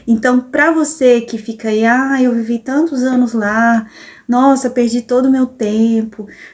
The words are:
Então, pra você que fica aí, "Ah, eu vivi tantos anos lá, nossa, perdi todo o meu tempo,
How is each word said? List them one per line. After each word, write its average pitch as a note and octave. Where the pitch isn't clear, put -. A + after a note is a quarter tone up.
Então, B3
pra D4
você C4
que A#3
fica A3
aí, A3
"Ah, C4
eu B3
vivi A#3
tantos C#4
anos B3
lá, A3
nossa, C4
perdi A#3+
todo B3+
o C4
meu C4
tempo, A3